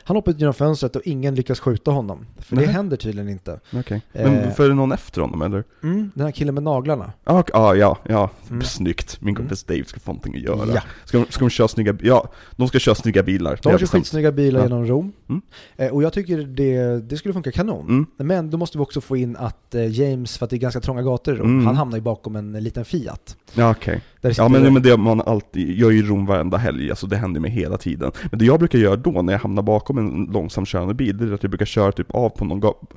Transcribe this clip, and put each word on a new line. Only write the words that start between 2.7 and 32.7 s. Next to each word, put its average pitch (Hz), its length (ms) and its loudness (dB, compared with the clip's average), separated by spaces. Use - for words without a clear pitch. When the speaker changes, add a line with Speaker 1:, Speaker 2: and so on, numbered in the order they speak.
Speaker 1:
händer 180 240 -2
tydligen 101 320 -6
inte. 92 300 -10
Speaker 2:
Okej. 110 280 -6
Men 139 260 2
Speaker 1:
Eh. 123 140 0
Speaker 2:
följer 139 220 4
någon 135 160 2
efter - 300 -6
honom, 78 200 -4
eller? 98 220 -4
Speaker 1:
Mm, 196 320 -4
den 143 100 -4
här 151 60 -4
killen 147 220 -4
med 143 100 -4
naglarna. 131 500 -4
Speaker 2:
Ah, 180 160 4
ok-, - 140 0
ah, 107 220 6
ja, 98 280 6
ja. 104 260 0
Speaker 1:
Mm. 120 120 -6
Speaker 2:
Snyggt. - 600 -6
Min 101 140 -2
kompis 117 320 -8
Speaker 1:
Mm. 87 120 -2
Speaker 2:
Dave - 100 -10
ska - 100 -16
få - 120 -10
någonting - 240 -10
att - 60 -8
göra. - 340 -4
Speaker 1:
Ja. 107 60 0
Speaker 2:
Ska - 140 0
de, 117 120 2
ska - 140 -6
de 120 40 4
köra 113 180 2
snygga 104 260 0
bi-, 104 140 -2
ja, 127 200 6
de 127 120 2
ska 127 120 2
köra 110 160 4
snygga 101 280 -2
bilar. 92 280 -2
Speaker 1:
De - 120 -4
Speaker 2:
Det 151 60 4
har 180 80 6
Speaker 1:
kör 175 60 0
Speaker 2:
bestämt. 175 200 2
Speaker 1:
skitsnygga 156 280 0
bilar 139 280 2
Speaker 2:
Ja. 127 60 4
Speaker 1:
genom 120 200 -2
Rom. 151 260 -2
Speaker 2:
Mm. 175 120 -4
Speaker 1:
Eh, 131 140 -2
och 143 120 2
jag 156 100 0
tycker 175 240 -2
det, 127 640 0
det 123 160 -10
skulle 190 160 -6
funka 160 180 -6
kanon. 170 360 -4
Speaker 2:
Mm. 131 180 2
Speaker 1:
Men 160 320 -2
då 160 80 -4
måste 165 200 -6
vi 147 60 -2
också 139 180 -4
få 135 160 -4
in 120 200 -4
att, - 380 -10
eh, 113 240 0
James, 131 380 -2
för - 80 -6
att 110 40 -10
det 127 60 -2
är - 20 -4
ganska 120 240 -4
trånga 123 220 -4
gator 127 300 -2
i 113 40 -2
Rom, 107 100 0
Speaker 2:
Mm. 123 180 4
Speaker 1:
han 123 100 4
hamnar 127 220 -2
ju 110 40 -4
bakom 110 340 -6
en 104 180 -10
liten 113 320 -8
Fiat. - 520 -8
Speaker 2:
Ja, 117 180 4
okej. - 300 -2
Speaker 1:
Där 127 80 0
Speaker 2:
Ja, 117 40 2
Speaker 1:
sitter 113 160 4
Speaker 2:
men, 135 140 8
Speaker 1:
det 135 80 8
Speaker 2:
men 135 100 6
det, 123 160 8
man 110 240 2
alltid, 92 580 -2
jag 113 120 6
är 110 40 6
i 110 60 6
Rom 101 240 0
varenda 90 320 0
helg, 76 320 -2
alltså - 180 -6
det 101 100 -4
händer 92 220 -4
mig 85 120 -4
hela 95 260 -2
tiden. - 340 -6
Men 110 80 -4
det 110 60 6
jag 147 140 8
brukar 160 200 4
göra 101 160 6
då 127 260 0
när 90 120 0
jag 98 60 0
hamnar 101 240 -2
bakom 107 340 0
en 98 340 -2
långsam 95 340 -4
körande 92 280 -4
bil, 117 240 -2
det 117 80 -4
är 107 80 -4
att 98 100 -4
jag 98 80 -4
brukar 98 140 -4
köra 101 260 2
typ - 200 -8
av 117 180 0
på - 160 -4
någon 90 160 -4
ga-, 104 140 2